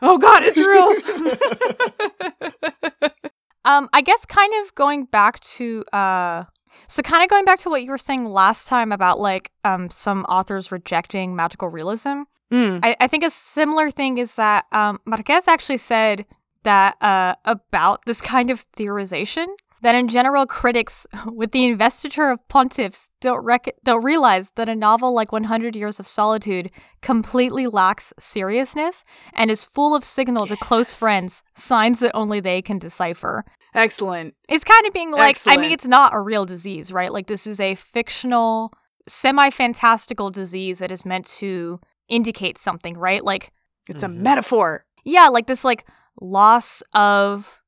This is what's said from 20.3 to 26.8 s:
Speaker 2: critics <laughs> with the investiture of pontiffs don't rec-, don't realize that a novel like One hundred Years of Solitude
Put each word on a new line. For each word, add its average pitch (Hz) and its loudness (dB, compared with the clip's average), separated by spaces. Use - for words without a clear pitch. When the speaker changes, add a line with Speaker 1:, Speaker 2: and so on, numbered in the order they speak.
Speaker 2:
critics 240 -2
<laughs> - -14
with 226 -8
the 254 2
investiture 247 0
of 240 -4
pontiffs 254 0
don't 247 -2
rec-, 240 -2
don't 233 2
realize 240 2
that 226 -4
a 220 -4
novel 233 2
like 220 -2
One 220 -2
hundred 226 -4
Years 208 -8
of 196 -14
Solitude 208 -2